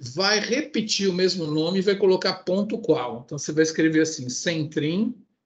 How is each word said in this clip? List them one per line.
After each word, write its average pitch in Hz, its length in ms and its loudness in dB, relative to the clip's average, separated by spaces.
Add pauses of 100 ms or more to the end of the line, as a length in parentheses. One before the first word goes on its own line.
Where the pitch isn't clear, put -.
Vai 185 400 2
repetir 220 720 -2
o - 20 -4
mesmo 180 340 0
nome 160 340 0
e - 20 -2
vai 196 140 2
colocar 190 480 2
ponto 202 340 -2
qual. 123 480 -2
Então, - 100 -10
você 151 160 -8
vai 156 100 2
escrever 160 380 4
assim, 151 300 -2
sem 156 400 -4
trim, 170 440 -2 (320)